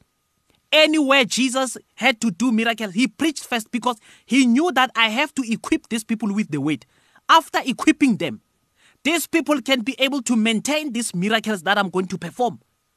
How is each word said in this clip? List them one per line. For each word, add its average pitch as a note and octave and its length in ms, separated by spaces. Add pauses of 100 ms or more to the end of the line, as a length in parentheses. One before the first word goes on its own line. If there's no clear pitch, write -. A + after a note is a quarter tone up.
(720)
Anywhere D4+ 540
Jesus B3+ 520 (200)
had A#3 240
to A3+ 100
do A#3+ 220
miracles, A3 420
he A#3 140
preached C#4+ 360
first A3+ 280
because A#3+ 240 (300)
he C4 200
knew C#4 260
that B3+ 220
I A3+ 140
have C4 260
to C4+ 160
equip - 380
these A3+ 160
people A3 280
with G3 200
the D3 80
word. C#3+ 260 (420)
After D#4+ 360
equipping C4 540
them, B2 240 (600)
these D#4 240
people D4 340
can C4 200
be B3+ 180
able C4+ 240
to A#3+ 140
maintain A3+ 560
these A3+ 200
miracles G#3+ 520
that G3+ 140
I'm G3 120
going F#3 180
to F#3 100
perform. G#3+ 420 (360)